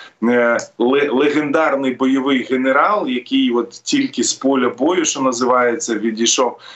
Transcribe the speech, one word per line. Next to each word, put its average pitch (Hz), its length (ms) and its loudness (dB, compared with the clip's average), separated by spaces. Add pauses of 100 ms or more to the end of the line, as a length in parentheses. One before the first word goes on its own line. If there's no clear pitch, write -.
(220)
е, 120 360 2 (200)
ле-, 139 320 2
легендарний 143 840 0
бойовий 131 560 0
генерал, 143 580 0
який 127 440 0
от 117 180 -2
тільки 135 540 -2
з - 80 -2
поля 131 360 0
бою, 147 360 0
що 147 160 -4
називається, 123 760 0
відійшов. 117 640 0 (180)